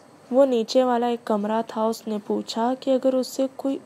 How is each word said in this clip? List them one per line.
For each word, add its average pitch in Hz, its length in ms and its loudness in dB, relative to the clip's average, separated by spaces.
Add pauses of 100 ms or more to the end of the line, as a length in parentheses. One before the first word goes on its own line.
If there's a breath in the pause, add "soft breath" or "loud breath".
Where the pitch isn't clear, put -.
(340)
वो 269 120 6
नीचे 254 380 2
वाला 240 240 0
एक 233 160 -4
कमरा 214 380 0
था। 220 260 -4
उसने 214 300 -4
पूछा 214 560 -2
कि 262 180 -2
अगर 262 240 2
उससे 262 320 -2
कोई 269 380 -4